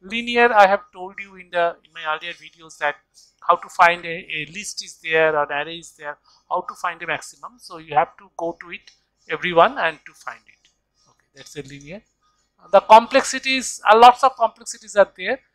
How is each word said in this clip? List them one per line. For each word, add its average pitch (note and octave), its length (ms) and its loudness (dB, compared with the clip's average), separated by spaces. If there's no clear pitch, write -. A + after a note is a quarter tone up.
Linear, A#3+ 520 0
I G3+ 140 8
have G3+ 160 0
told F#3+ 260 -16
you G3 160 -20
in F3+ 160 -20
the, E3+ 320 -2
in D3+ 100 -20
my D#3+ 220 -6
earlier E3+ 180 -12
videos D#3+ 440 -20
that D3 180 -4
how F3 140 0
to - 140 -14
find F3 360 0
a, E3+ 40 -10
a D#3+ 440 -10
list G3+ 300 -14
is - 200 -20
there D#3+ 320 2
or D3 80 0
an D3 240 -8
array E3 100 -14
is E3 140 -20
there, D3 260 -16
how F3+ 120 -4
to G3+ 140 -14
find E3+ 260 -10
a E3+ 60 -12
maximum. D#3 500 -12
So F3 220 -20
you D#3+ 160 -12
have D#3+ 220 -2
to G3 200 -20
go E3+ 240 -8
to F3 100 -20
it, - 200 -20
everyone, E3+ 480 2
and D#3+ 280 -4
to - 80 -20
find - 320 -18
it. - 240 -20
Okay, - 260 -20
that's C3+ 200 -20
a C#3+ 80 -12
linear. C#3+ 380 -20
The G3 100 4
complexities, B3+ 1080 2
uh, G#3+ 80 8
lots B3 260 8
of C4 120 2
complexities - 600 -8
are G3 220 2
there. G#3+ 220 -6